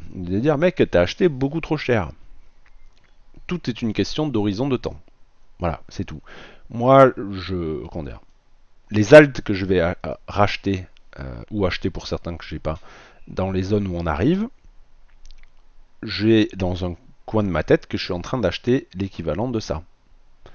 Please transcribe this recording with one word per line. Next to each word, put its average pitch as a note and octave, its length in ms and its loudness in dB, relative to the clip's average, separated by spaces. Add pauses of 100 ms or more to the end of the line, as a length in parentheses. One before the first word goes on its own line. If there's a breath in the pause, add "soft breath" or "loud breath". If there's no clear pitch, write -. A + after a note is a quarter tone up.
(160)
Il F2 140 -8
allait G2 100 0
dire, C#3+ 180 2
mec, F3 320 2
t'as F2 120 4
acheté F3+ 260 2
beaucoup C#3 320 -2
trop D#3 160 -4
cher. A2 360 -2 (1300)
Tout F3 240 -6
est A#2 120 -4
une A2+ 100 0
question D3+ 360 -2
d'horizon G#2+ 420 0
de - 80 0
temps. - 220 -8 (600)
Voilà, E2+ 300 -2
c'est - 160 -6
tout. D2+ 160 -14 (480 loud breath)
Moi, C3 480 6
je... F2+ 680 -6
Comment D#2 180 -10
dire, B1 160 -14 (680)
les G#2 240 2
alts D3 280 12
que G#2+ 120 -2
je F#2+ 120 -4
vais F2+ 160 4
a-, F2 220 0
a-, - 240 -8
racheter, G2 580 0 (340)
euh, B1+ 320 -12
ou G#2 140 -2
acheter F2+ 240 -2
pour - 180 -10
certains E2+ 300 -8
que - 80 -16
j'ai D#2 140 -10
pas, - 200 -6 (480 loud breath)
dans F#2+ 240 -4
les F#2+ 120 0
zones G2+ 240 0
où F2 80 -4
on E2+ 100 -4
arrive, C#3 420 0 (1600)
j'ai G#2+ 520 4
dans F2+ 300 -2
un F2 100 -6 (300)
coin G#2+ 180 0
de G2 60 -2
ma D#2 140 0
tête - 240 2
que - 100 -6
je - 60 -6
suis F#2 100 -6
en F2+ 80 -6
train - 160 -6
d'acheter A#2+ 560 0
l'équivalent F#2+ 560 -4
de A2+ 100 -2
ça. D#2+ 240 -8 (720 soft breath)